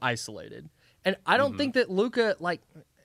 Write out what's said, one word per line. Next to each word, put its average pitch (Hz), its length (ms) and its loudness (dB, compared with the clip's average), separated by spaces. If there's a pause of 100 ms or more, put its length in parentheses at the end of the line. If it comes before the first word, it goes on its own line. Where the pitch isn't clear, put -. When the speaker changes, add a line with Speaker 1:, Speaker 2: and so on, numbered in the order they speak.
Speaker 1:
isolated. 117 640 -6 (360)
And 190 120 2 (100)
I 190 120 6
don't 277 140 4
Speaker 2:
Mm-hmm. 202 60 -10
Speaker 1:
think 277 160 0
that 247 160 2
Luka, 220 500 2
like, 170 200 -4 (440)